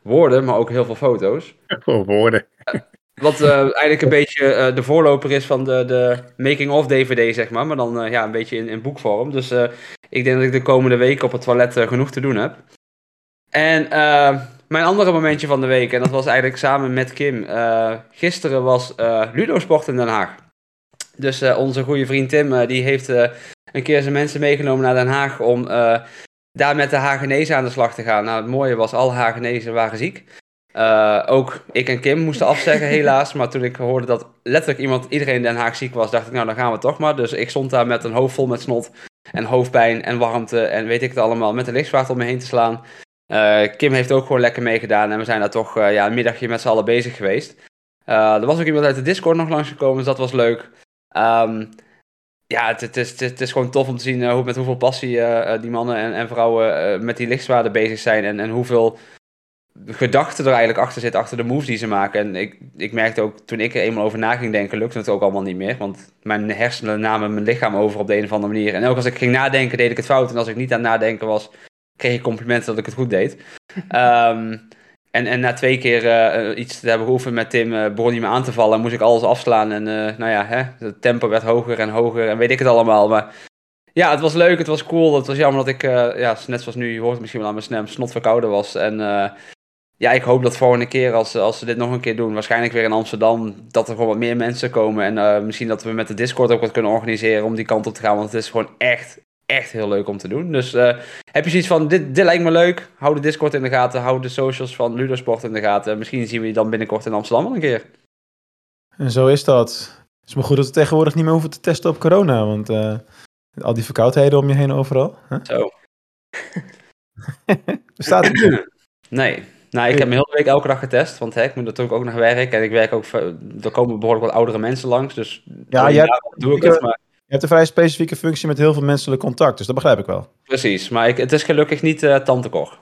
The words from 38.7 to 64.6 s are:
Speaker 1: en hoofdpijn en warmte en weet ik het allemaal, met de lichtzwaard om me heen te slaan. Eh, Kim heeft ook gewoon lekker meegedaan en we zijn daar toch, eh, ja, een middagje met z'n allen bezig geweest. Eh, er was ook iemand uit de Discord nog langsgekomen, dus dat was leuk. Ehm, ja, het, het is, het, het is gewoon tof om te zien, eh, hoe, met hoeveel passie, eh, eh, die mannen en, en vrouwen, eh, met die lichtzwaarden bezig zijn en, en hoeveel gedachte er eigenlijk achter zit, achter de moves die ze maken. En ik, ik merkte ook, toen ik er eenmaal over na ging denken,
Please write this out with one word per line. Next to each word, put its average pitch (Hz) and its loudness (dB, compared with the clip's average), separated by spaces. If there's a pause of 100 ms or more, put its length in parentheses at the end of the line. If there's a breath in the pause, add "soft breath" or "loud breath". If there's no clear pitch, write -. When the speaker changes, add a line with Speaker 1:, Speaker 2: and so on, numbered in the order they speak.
Speaker 1:
en 113 -6
hoofdpijn 120 2
en 120 -4
warmte 117 -2
en 110 -2
weet 117 0
ik 127 -4
het 123 -6
allemaal, 113 0
met 123 -4
de 123 -8
lichtzwaard 131 0
om 127 -4
me 120 -4
heen 123 -4
te 123 -12
slaan. 117 0 (420 loud breath)
Eh, 107 4 (160)
Kim 139 2
heeft 127 0
ook 135 2
gewoon 127 0
lekker 120 0
meegedaan 107 0
en 107 -4
we 110 -4
zijn 110 -2
daar 104 0
toch, 113 -4
eh, 104 4
ja, 101 2
een 110 0
middagje 117 -2
met 117 -4
z'n 127 -2
allen 110 2
bezig 120 0
geweest. 101 -4 (500 soft breath)
Eh, 110 4
er 107 0
was 160 2
ook 165 -2
iemand 147 0
uit 135 2
de 135 -6
Discord 165 0
nog 160 -2
langsgekomen, 143 -2
dus 131 -4
dat 131 -2
was 127 -4
leuk. 117 0 (380 soft breath)
Ehm, 113 0 (800 soft breath)
ja, 117 -2
het, 113 -2
het 117 -8
is, 120 -2
het, - -20
het 127 -6
is 127 -4
gewoon 123 -2
tof 135 0
om 123 -6
te 117 -10
zien, 123 -4
eh, 123 0
hoe, 127 0
met 120 -4
hoeveel 127 -4
passie, 123 -2
eh, 117 0
eh, 113 -4
die 117 -8
mannen 120 -4
en, 110 -4
en 113 -6
vrouwen, 113 0
eh, 95 -4
met 117 -6
die 120 -4
lichtzwaarden 120 0
bezig 110 0
zijn 110 0
en, 104 -4
en 110 -6
hoeveel 117 0 (880 loud breath)
gedachte 131 -2
er 135 2
eigenlijk 117 2
achter 123 -4
zit, 117 -4
achter 117 -4
de 120 -4
moves 135 -4
die 117 -4
ze 113 -6
maken. 101 -2
En 101 -4
ik, 98 -8 (200)
ik 104 -8
merkte 113 -2
ook, 107 -4
toen 110 -10
ik 120 -4
er 113 0
eenmaal 107 -2
over 110 -4
na 110 -2
ging 120 -6
denken, 101 -4